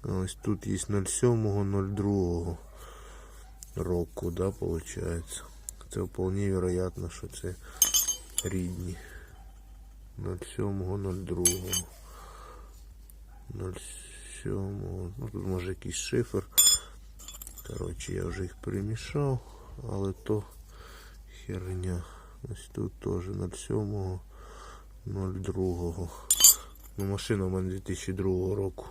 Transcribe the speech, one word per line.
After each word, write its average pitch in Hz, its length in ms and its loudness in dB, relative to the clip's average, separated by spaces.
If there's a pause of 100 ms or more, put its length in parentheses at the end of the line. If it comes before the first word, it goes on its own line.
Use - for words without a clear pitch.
Ось 95 400 0
тут 107 240 2
є 101 120 2 (100)
нуль 101 160 4
сьомого 110 600 6
нуль 98 240 4
другого 92 720 4 (1160)
року, 87 540 2
да, 92 200 2
получається. 87 920 -2 (500)
Це 98 80 0
вполне 95 520 2
вероятно, 90 580 2
що - 160 -8
це - 280 -6 (880)
рідні. 90 520 0 (1200)
Нуль 95 180 -2 (200)
сьомого 98 420 0
нуль 95 260 0
другого. 90 460 4 (1800)
Нуль 95 240 -4 (680)
сьомого. 98 760 -2
Ну, 123 140 -4
тут 98 140 -2
може 92 220 2
якийсь 90 280 -4
шифр. - 500 2 (1200)
Коротше, 87 460 -4
я 92 120 0
вже 90 180 -2
їх 90 140 -4
перемішав, 113 840 0 (480)
але 98 240 2
то 104 320 2 (1000)
херня. 92 580 0 (480)
Ось - 200 -10
тут 104 200 -2
теж 92 360 -2
нуль 95 280 -2
сьомого 101 640 0 (840)
нуль 98 260 0
другого. 90 800 0 (840)
Ну, 101 80 2
машина 98 400 4
в 92 60 4
мене 92 200 4
дві 95 100 -2
тисячі 95 320 -2
другого 92 420 4
року. 98 360 0